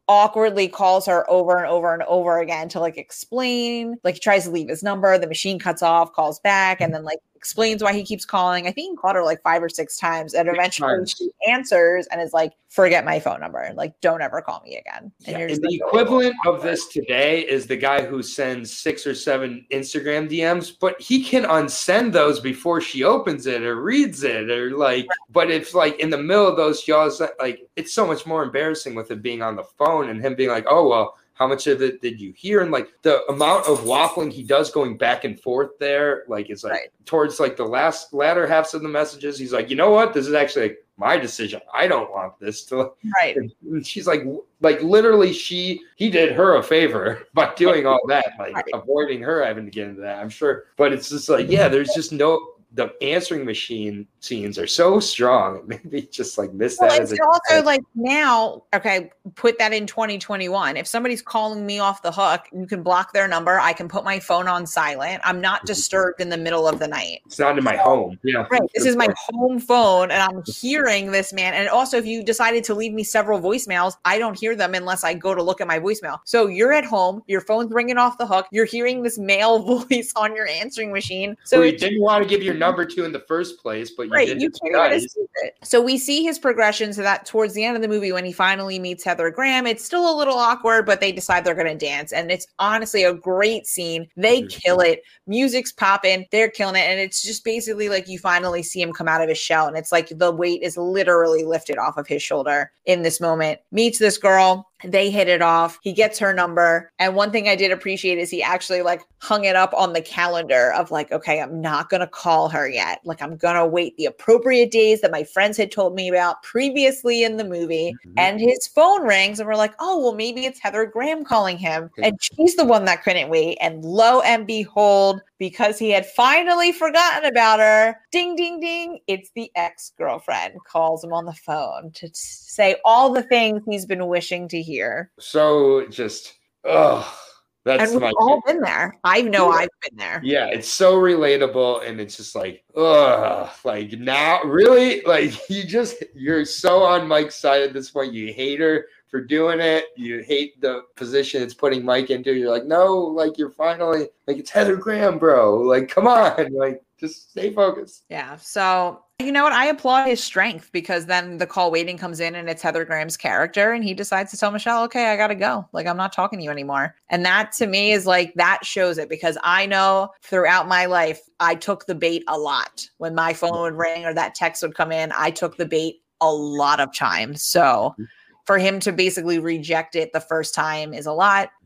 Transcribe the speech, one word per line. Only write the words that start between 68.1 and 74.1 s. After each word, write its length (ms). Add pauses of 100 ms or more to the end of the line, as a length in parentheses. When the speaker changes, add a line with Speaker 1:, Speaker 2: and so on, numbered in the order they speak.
Speaker 2:
Yeah. 260
Speaker 1:
right. 100 (140)
This 80
Speaker 2:
Good 80
Speaker 1:
is 60
my 100
Speaker 2:
point. 120 (120)
Speaker 1:
home 300
phone, 500
and 100
I'm 260
hearing 640
this 200
man. 220
And 140
also, 280
if 100
you 180
decided 400
to 100
leave 180
me 120
several 360
voicemails, 540 (100)
I 140